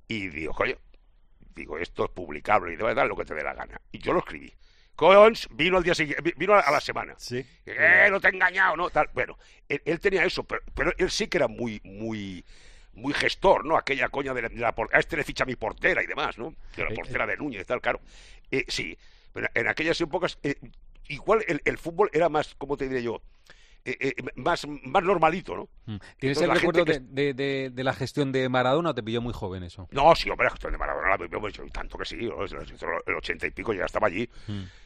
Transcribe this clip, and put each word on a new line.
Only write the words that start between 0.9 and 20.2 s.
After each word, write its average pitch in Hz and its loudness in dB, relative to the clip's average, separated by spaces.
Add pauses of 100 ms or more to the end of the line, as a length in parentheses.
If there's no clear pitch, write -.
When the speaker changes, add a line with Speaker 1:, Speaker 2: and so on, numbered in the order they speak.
Speaker 1:
digo, 78 -10
"esto 87 -4
es 104 -4
publicable 87 -2
y 82 -10
demás, 110 0 (140)
lo 98 -6
que 87 -4
te 82 -12
dé 78 -6
la 69 -6
gana". - -14 (100)
Y 113 -12
yo 123 -2
lo 170 2
escribí. 69 -10 (420)
Cons 202 8
vino 170 2
al 180 4
día 165 2
sigui-, 143 -2
vi-, 165 0
vino 190 2
a, 202 8
a 143 4
la 143 4
semana. 117 -6
Speaker 2:
Sí. 123 -6 (220)
Speaker 1:
"Eh, 170 6
no 196 0
te 185 2
he - 4
engañado", 185 2
¿no? 170 0
Tal. 151 2
Bueno, 104 -4 (280)
él, 143 -4
él 165 0
tenía 190 2
eso, 135 -2
pero, - -6 (140)
pero 143 0
él 175 0
sí 208 -2
que 175 0
era 135 2
muy, 110 -6
muy, 101 -8 (480)
muy 131 -6
gestor, 127 4
¿no? 151 2
Aquella 123 -2
coña 135 -4
de 123 -2
la, 113 -4
de 110 -14
la 113 0
por-, 110 -2
"A 139 6
este 165 0
le 143 0
ficha 135 -4
mi 127 -4
portera" 117 0
y 85 -8
demás, 113 -4
¿no? 131 -8 (220)
De - -4
la - -4
Speaker 2:
Eh, 104 -4
Speaker 1:
portera 120 -2
Speaker 2:
eh. 107 -2
Speaker 1:
de 98 -2
Núñez, 113 -6
tal, 120 -2
claro. 120 -2 (500)
Eh, 131 0
sí, 95 -6 (340)
pero 113 -4
en 113 2
aquellas 156 0
épocas, 170 -2